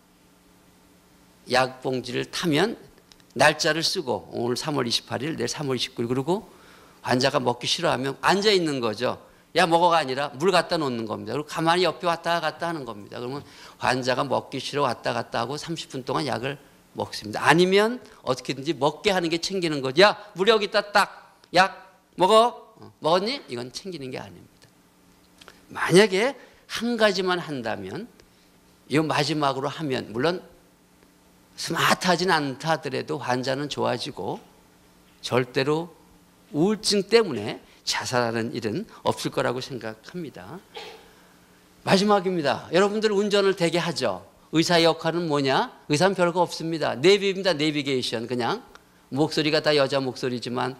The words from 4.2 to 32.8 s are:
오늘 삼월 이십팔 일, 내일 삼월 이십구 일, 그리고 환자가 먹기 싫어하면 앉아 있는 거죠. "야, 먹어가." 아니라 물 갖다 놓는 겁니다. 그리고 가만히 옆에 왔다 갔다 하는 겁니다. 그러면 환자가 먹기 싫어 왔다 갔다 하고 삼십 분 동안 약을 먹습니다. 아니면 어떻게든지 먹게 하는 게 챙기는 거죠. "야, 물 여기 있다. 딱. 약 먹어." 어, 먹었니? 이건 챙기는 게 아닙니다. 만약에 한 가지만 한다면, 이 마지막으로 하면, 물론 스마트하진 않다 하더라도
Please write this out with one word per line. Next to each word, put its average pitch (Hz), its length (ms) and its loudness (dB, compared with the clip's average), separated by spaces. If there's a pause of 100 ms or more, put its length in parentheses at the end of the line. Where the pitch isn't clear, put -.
오늘 117 240 -2
삼월 135 320 -4
이십팔 110 360 -4
일, 151 120 -6
내일 117 120 -4
삼월 135 300 -4
이십구 - 260 -6
일, 117 40 -4
그리고 139 420 -2 (520)
환자가 131 380 2
먹기 123 280 -2
싫어하면 135 540 0
앉아 196 300 2
있는 160 280 2
거죠. 113 420 -2 (340)
"야, 175 100 6
먹어가." 170 320 4
아니라 139 320 -2
물 156 220 0
갖다 175 260 2
놓는 123 280 -2
겁니다. 104 280 -6
그리고 147 140 -6
가만히 170 360 0
옆에 165 240 -2
왔다 170 320 -2
갔다 156 280 -6
하는 160 180 -8
겁니다. 104 340 -12
그러면 131 240 -8 (340)
환자가 127 460 0
먹기 123 360 -4
싫어 - 240 -4
왔다 123 300 -2
갔다 117 260 -4
하고 123 180 -4
삼십 160 320 -10
분 131 140 -10
동안 147 240 -4
약을 123 300 -4 (360)
먹습니다. 104 500 -8
아니면 190 580 4 (200)
어떻게든지 135 520 -4
먹게 147 380 0
하는 175 180 0
게 165 100 -2
챙기는 165 420 -2
거죠. 135 220 2
"야, 202 140 6 (180)
물 190 120 2
여기 220 180 4
있다. 202 260 -2
딱. - 460 0 (160)
약 - 460 2 (160)
먹어." 220 640 4
어, 107 220 -20
먹었니? 190 500 0
이건 123 220 -8
챙기는 151 400 -12
게 131 80 -10
아닙니다. - 480 -20 (1040)
만약에 196 640 2 (320)
한 233 300 -4
가지만 185 420 2
한다면, 139 680 -8 (840)
이 127 100 0
마지막으로 143 720 0
하면, 135 420 -6
물론 151 300 0 (1120)
스마트하진 175 760 0
않다 147 400 0
하더라도 139 480 -2